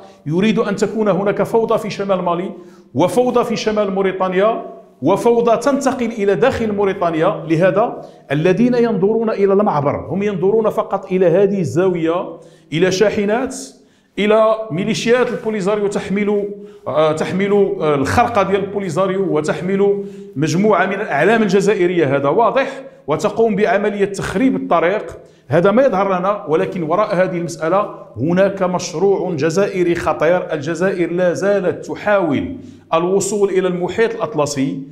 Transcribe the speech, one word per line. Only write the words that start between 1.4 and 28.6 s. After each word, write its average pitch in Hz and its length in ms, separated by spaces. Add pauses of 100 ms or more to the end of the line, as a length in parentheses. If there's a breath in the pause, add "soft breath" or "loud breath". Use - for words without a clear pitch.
فوضى 226 340
في 214 120
شمال 196 320
مالي 180 300 (420 loud breath)
وفوضى 220 500
في 226 120
شمال 208 380
موريتانيا 190 720 (360)
وفوضى 220 560
تنتقل 262 480
إلى 202 300
داخل 220 360
موريتانيا. 185 800
لهذا 185 520 (300 loud breath)
الذين 185 440
ينظرون 226 540
إلى 196 240
المعبر 151 420 (140)
هم 190 140
ينظرون 208 460
فقط 202 420
إلى 185 140
هذه 190 340
الزاوية، 170 800 (340 loud breath)
إلى 180 180
شاحنات، 202 640 (640 soft breath)
إلى 220 360 (160)
ميليشيات 220 600
البوليزاريو 208 560
تحمل، 202 600 (380 loud breath)
آه، 151 240
تحمل، 196 680
آه، 151 160
الخرقة 202 480
ديال 190 200
البوليزاريو 190 760
وتحمل 196 680 (320 loud breath)
مجموعة 180 500
من 196 80
الأعلام 196 480
الجزائرية، 175 720
هذا 139 140
واضح، 226 540 (240 loud breath)
وتقوم 208 480
بعملية 202 500
تخريب 190 500
الطريق، 180 600 (300 loud breath)
هذا 175 240
ما 262 140
يظهر 196 340
لنا. 196 280
ولكن 175 360
وراء 190 320
هذه 175 220
المسألة 170 520 (280)
هناك 185 460